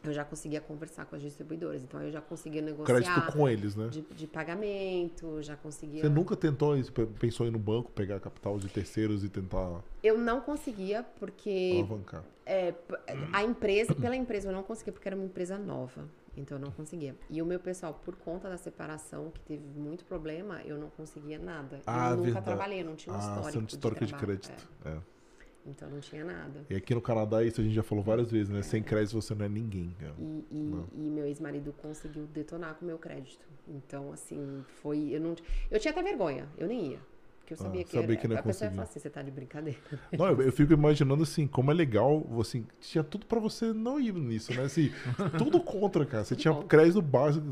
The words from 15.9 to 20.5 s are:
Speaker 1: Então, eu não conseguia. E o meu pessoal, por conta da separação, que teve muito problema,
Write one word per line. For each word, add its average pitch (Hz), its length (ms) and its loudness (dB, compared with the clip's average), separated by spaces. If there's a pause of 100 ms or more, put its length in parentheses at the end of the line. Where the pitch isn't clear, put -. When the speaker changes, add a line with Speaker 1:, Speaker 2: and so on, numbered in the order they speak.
Speaker 1:
Então, 143 220 -10
eu 135 60 -8
não 139 80 -8
conseguia. 151 420 -8 (160)
E 156 120 -4
o 165 40 0
meu 175 140 -2
pessoal, 180 340 -8 (120)
por 180 100 -10
conta 185 340 -8
da 180 80 -6
separação, 156 760 -10
que - 100 -14
teve 147 220 -10 (140)
muito 147 280 -8
problema, 170 600 -8